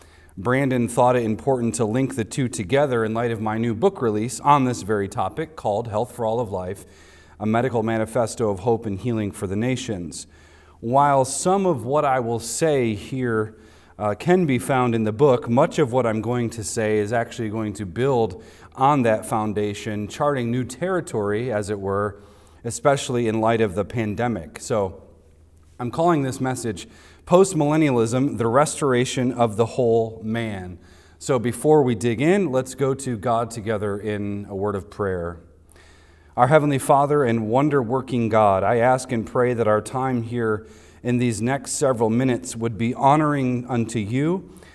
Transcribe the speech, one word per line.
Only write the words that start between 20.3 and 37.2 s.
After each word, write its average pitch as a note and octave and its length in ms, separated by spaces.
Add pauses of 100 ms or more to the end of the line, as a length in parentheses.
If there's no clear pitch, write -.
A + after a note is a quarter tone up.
new B2 140
territory, A#2+ 880
as G#2 180
it G2+ 120
were, G2+ 420 (400)
especially B2 640
in A2 140
light A2+ 180
of G#2 160
the G2+ 80
pandemic. G#2 800
So G2+ 420 (800)
I'm A#2+ 100
calling E3 300
this C3 180
message B2 480 (380)
Postmillennialism, D3 1120
the A2+ 80
Restoration C3 840
of A#2+ 240
the A2+ 120
Whole A2+ 560
Man. G#2 560 (400)
So C#3 180
before C3+ 460
we B2+ 100
dig A2+ 280
in, F3 300
let's B2+ 220
go C3+ 220
to C3 220
God A#2 340
together G#2 480
in G2+ 500
a G2+ 60
word G2 180
of F#2+ 160
prayer. F2 500 (960)
Our B2 120
Heavenly C#3+ 320
Father C#3+ 440